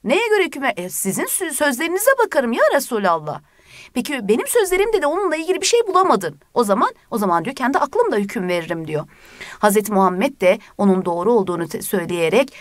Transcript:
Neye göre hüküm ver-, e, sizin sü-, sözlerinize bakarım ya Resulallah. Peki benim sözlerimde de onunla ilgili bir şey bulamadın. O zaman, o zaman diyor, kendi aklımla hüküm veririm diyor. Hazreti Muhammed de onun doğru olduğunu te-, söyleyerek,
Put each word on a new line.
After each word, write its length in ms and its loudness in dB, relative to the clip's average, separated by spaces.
Neye 240 0
göre 160 2
hüküm 180 -8
ver-, 140 -2
e, 140 -8
sizin 340 -4
sü-, 300 -4
sözlerinize 560 0
bakarım 280 0
ya 100 0
Resulallah. 680 -2
Peki 340 -4
benim 180 2
sözlerimde 560 0
de 40 0
onunla 300 0
ilgili 240 -2
bir 60 -2
şey 200 2
bulamadın. 540 2
O 100 2
zaman, 260 2
o 80 -4
zaman 260 0
diyor, 120 -6
kendi 220 0
aklımla 380 0
hüküm 320 -4
veririm 380 -4
diyor. 180 -4
Hazreti 340 2
Muhammed 480 2
de 180 4
onun 260 4
doğru 280 0
olduğunu 360 0
te-, 140 -10
söyleyerek, 800 0